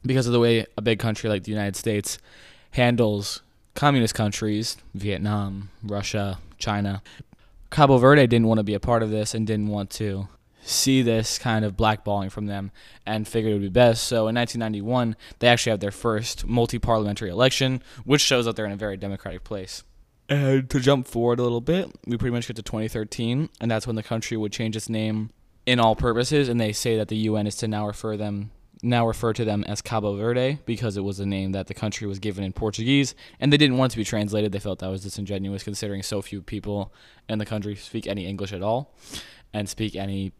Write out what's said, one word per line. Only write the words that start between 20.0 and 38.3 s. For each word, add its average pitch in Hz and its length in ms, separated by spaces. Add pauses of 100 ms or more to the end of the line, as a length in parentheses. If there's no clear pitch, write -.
And 135 400
to 143 100
jump 131 280
forward 120 340
a - 20
little 120 200
bit, 175 280 (160)
we 117 120
pretty 120 160
much 120 120
get 110 100
to 110 60
twenty 110 260
thirteen, 117 600 (120)
and 117 100
that's 110 160
when 117 100
the 107 60
country 113 340
would 107 160
change 110 240
its 110 120
name 110 420 (340)
in 123 140
all 113 160
purposes, 123 540
and 120 120
they 107 120
say 113 240
that 107 120
the 113 80
U 107 200
N 104 100
is 104 100
to 113 120
now 107 180
refer 107 300
them, 101 340 (320)
now 120 240
refer 113 280
to 120 100
them 104 200
as 104 180
Cabo 104 340
Verde 123 480
because 110 320
it 98 80
was 98 140
the 98 80
name 95 260
that 95 140
the - 80
country 107 320
was 98 120
given 101 260
in 95 80
Portuguese, 123 600 (260)
and 143 120
they 147 40
didn't 139 220
want 127 140
it - 20
to 110 40
be 110 60
translated. 104 480
They 98 60
felt 98 220
that 95 80
was 95 140
disingenuous 98 600
considering 101 400
so 101 180
few 98 220
people 101 500 (360)
in 110 100
the 104 80
country 104 300
speak - 300
any 98 200
English 95 260